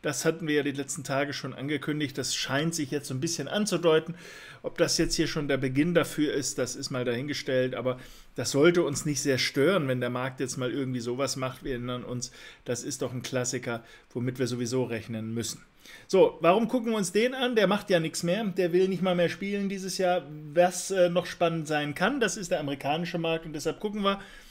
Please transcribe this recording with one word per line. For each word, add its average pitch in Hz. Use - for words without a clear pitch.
Das -
hatten 165
wir 151
ja 147
die 143
letzten 135
Tage 143
schon 135
angekündigt, 147
das 131
scheint 156
sich 135
jetzt 147
so 131
ein 127
bisschen 156
anzudeuten. 170
Ob -
das 160
jetzt 160
hier 160
schon 143
der 139
Beginn 135
dafür 147
ist, 143
das 123
ist 135
mal 123
dahingestellt, 131
aber 123
das 120
sollte 170
uns 143
nicht 147
sehr 135
stören, 147
wenn 127
der 123
Markt 127
jetzt 135
mal 127
irgendwie 127
sowas 127
macht. 131
Wir 143
erinnern 123
uns, 123
das 120
ist -
doch 131
ein 123
Klassiker, 123
womit 127
wir 131
sowieso 123
rechnen 110
müssen. 117
So, 180
warum 202
gucken 233
wir 220
uns 180
den 240
an? 254
Der 202
macht 202
ja 175
nichts 160
mehr, 185
der 175
will 185
nicht 180
mal 185
mehr 175
spielen 202
dieses 190
Jahr. 180
Was, 180
äh, 185
noch 175
spannend 165
sein 147
kann, 233
das 214
ist 190
der 165
amerikanische 147
Markt 165
und 156
deshalb 156
gucken 208
wir. 196